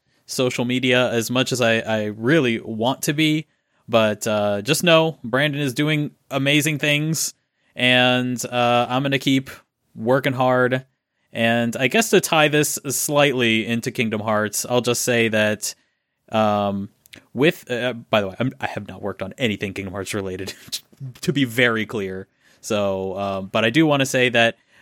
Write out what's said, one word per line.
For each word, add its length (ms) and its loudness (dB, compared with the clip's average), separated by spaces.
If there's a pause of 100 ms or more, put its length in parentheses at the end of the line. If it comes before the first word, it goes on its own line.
(260)
social 400 -2
media 460 2
as 180 0
much 220 0
as 100 -2
I, 180 4
I 260 -2
really 540 2
want 440 -2
to 100 -2
be. 340 0 (400)
But, 400 2
uh, 340 0
just 220 -2
know 400 4
Brandon 380 -2
is 120 -2
doing 380 0 (180)
amazing 480 2
things, 560 0 (420)
and, 720 2
uh, 420 2
I'm 160 -2
gonna 160 0
keep 300 0 (460)
working 380 0
hard. 520 0 (460)
And 440 0
I 120 0
guess 220 0
to 120 6
tie 260 2
this 320 0 (100)
slightly 760 2
into 260 -4
Kingdom 300 -2
Hearts, 440 -2
I'll 160 2
just 220 -2
say 260 2
that, 440 0 (580)
um, 580 0 (440)
with, 380 0
uh, 220 -4
by 280 0
the 80 -4
way, 100 -12
I'm, 200 0
I 80 -4
have 200 -10
not 140 -14
worked 200 -8
on 160 -8
anything 360 -4
Kingdom 200 -8
Hearts 200 -8
related, 400 -6 (360)
<laughs> 320 -16
to 120 -2
be 120 0
very 400 0
clear. 420 -8 (340)
So, 560 -2
um, 300 -4
but 160 0
I 60 2
do 160 4
wanna 200 2
say 240 2
that, 280 2 (240)